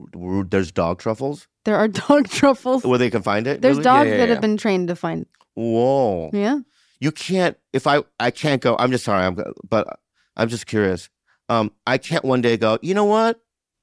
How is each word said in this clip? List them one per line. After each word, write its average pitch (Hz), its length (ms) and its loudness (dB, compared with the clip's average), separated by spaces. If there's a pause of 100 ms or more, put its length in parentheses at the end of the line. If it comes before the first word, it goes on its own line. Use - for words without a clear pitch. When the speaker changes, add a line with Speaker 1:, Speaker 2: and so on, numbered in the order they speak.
(140)
Speaker 1:
W-, 92 300 -4
there's 92 280 0
dog 87 280 -2
truffles? 135 480 -6 (180)
Speaker 2:
There 214 120 2
are 214 100 2
<laughs> - 220 -6
dog 294 200 4
truffles. 262 540 0
Speaker 1:
Where 127 140 2
they 113 140 2
can 110 100 -2
find 107 240 -2
it? 139 160 -4
Speaker 2:
There's 254 160 4
Speaker 1:
Really? 151 60 -4
Speaker 2:
dogs 262 240 4
Speaker 3:
Yeah, 220 60 0
yeah, - 80 0
Speaker 2:
that 233 80 2
have 226 80 2
Speaker 3:
yeah. 208 40 -4
Speaker 2:
been 214 160 0
trained 185 300 -2
to 175 80 -4
find 165 260 -6
it. - 60 -12 (280)
Speaker 1:
Whoa. 113 760 0
Speaker 2:
Yeah. 214 280 0 (420)
Speaker 1:
You 147 100 0
can't, 180 460 -2 (160)
if 131 120 -2
I, 147 180 2 (160)
I 123 120 0
can't 143 300 -2
go, 120 180 2
I'm 127 120 2
just 123 120 -2
sorry, 95 220 0
I'm, 90 100 -2
go-, - 180 -8 (140)
but - 320 -2 (380)
I'm 117 100 0
just 113 200 -8
curious. 95 420 -2 (400)
Um, 110 220 0 (140)
I 127 120 0
can't 156 260 -4
one 127 180 2
day 117 140 2
go, 110 260 2
"You 180 120 -2
know 208 120 2
what? 226 360 0 (420)